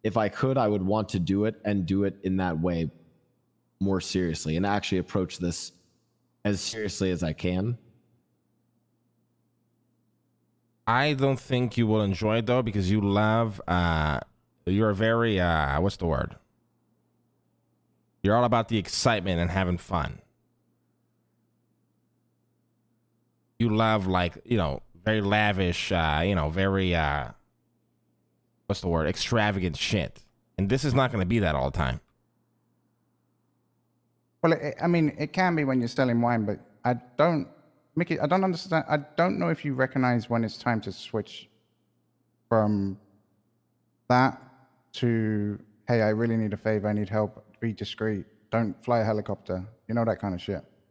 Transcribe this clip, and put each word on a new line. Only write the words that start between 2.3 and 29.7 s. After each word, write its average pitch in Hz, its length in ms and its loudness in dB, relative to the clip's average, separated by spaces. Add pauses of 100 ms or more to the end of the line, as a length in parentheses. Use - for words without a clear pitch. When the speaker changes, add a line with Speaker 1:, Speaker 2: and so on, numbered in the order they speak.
Speaker 1:
that 87 220 -2
way 82 320 -2 (880)
more 95 220 0
seriously 82 560 -2
and 92 80 0
actually 101 320 -2
approach 90 420 -4
this 87 320 -4 (720)
as 104 160 0
seriously 98 520 -2
as 85 120 -2
I 78 80 -2
can. 92 460 -2 (3000)
Speaker 2:
I 131 280 2
don't 135 260 2
think 123 380 -2
you 117 100 4
will 107 140 4
enjoy 107 380 0
it, 110 60 -4
though, 123 160 2
because 101 300 0
you 107 80 4
love, 107 680 2
uh, 80 500 2 (460)
you're 104 260 2
very, 113 480 2
uh, 78 400 2
what's 95 160 0
the 92 100 -6
word? 78 300 -2 (1900)
You're 101 140 2
all 120 80 4
about 117 240 2
the 113 100 0
excitement 95 640 0
and 87 100 0
having 90 280 0
fun. - 420 -4 (3500)
You 117 100 2
love, 107 380 2
like, 90 360 0
you 120 140 0
know, 73 240 0 (240)
very 110 160 2
lavish, 98 720 0
uh, 78 320 2
you 98 100 2
know, 76 140 0
very, 95 440 0
uh, 71 360 0 (1400)
what's - 160 -8
the 92 80 -2
word? 80 180 2
Extravagant 95 680 0